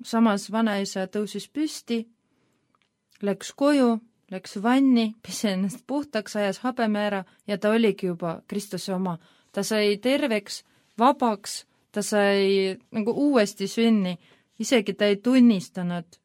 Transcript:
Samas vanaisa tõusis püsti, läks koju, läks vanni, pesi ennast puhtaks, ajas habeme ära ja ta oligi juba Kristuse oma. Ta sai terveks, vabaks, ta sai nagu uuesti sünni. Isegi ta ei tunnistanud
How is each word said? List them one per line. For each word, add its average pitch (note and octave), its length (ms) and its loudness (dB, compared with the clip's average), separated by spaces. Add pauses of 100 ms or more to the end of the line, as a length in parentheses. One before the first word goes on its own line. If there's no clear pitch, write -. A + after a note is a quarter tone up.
Samas A3+ 480 0
vanaisa G3+ 560 -2
tõusis G3+ 420 -6
püsti, C#4+ 540 -6 (1160)
läks G3+ 320 -4
koju, C#4 440 4 (340)
läks F#3 300 -12
vanni, A#3+ 600 4
pesi - 280 -6
ennast F#3+ 380 -4
puhtaks, C4+ 480 -6
ajas G3+ 240 -2
habeme A#3 400 -2
ära G3+ 240 -2 (240)
ja G3+ 100 -2
ta G#3 120 0
oligi G#3+ 380 2
juba E3+ 400 -6
Kristuse G3 460 -8
oma. F#3 240 -4 (340)
Ta G3+ 120 -4
sai G#3 340 0
terveks, B3 680 -2 (340)
vabaks, B3 680 0 (280)
ta G#3 80 -4
sai G3 760 2 (140)
nagu A3 200 -2
uuesti A3+ 560 2
sünni. G#3 500 0 (420)
Isegi A3 340 0
ta G#3 120 0
ei G3+ 120 2
tunnistanud F#3+ 1080 2